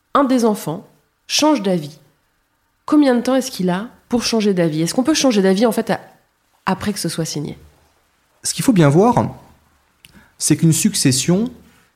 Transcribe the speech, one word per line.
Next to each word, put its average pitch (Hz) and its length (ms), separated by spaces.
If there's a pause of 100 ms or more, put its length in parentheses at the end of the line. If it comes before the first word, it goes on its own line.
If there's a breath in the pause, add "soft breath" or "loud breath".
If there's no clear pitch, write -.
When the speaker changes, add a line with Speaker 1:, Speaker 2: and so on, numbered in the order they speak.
(140)
Speaker 1:
un 277 100
des 247 220
enfants 202 420 (400)
change - 340
d'avis. 180 380 (840)
Combien 294 300
de 233 60
temps 254 140
est-ce 254 160
qu'il 180 180
a 190 200 (180)
pour 233 160
changer 208 300
d'avis ? 165 280
Est-ce 165 120
qu'on 254 100
peut 311 100
changer 254 280
d'avis, 190 240
en 226 80
fait, 220 160
à-, 185 100 (680)
après 196 280
que 202 60
ce 175 100
soit 160 160
signé ? - 320 (840)
Speaker 2:
Ce - 100
qu'il - 100
faut 254 100
bien 165 160
voir, 160 460 (1000 soft breath)
c'est - 180
qu'une 160 180
succession, 175 760 (440 soft breath)